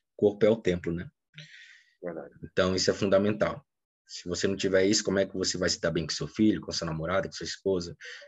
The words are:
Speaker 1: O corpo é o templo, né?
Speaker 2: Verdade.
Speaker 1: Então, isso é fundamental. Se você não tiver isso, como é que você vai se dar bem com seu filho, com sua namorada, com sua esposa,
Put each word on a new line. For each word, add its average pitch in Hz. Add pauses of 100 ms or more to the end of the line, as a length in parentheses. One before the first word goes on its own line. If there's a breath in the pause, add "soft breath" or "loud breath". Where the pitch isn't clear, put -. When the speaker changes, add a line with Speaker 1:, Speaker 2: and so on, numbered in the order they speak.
(140)
Speaker 1:
O -
corpo 104
é -
o 113
templo, 90
né? 85 (920 loud breath)
Speaker 2:
Verdade. 80 (100)
Speaker 1:
Então, 92
isso 92
é 95
fundamental. 98 (440)
Se -
você 87
não 98
tiver 95
isso, 107
como 98
é 95
que -
você 90
vai 90
se -
dar 85
bem 80
com -
seu 73
filho, 107
com -
sua 85
namorada, 80
com -
sua 85
esposa, 85 (320 loud breath)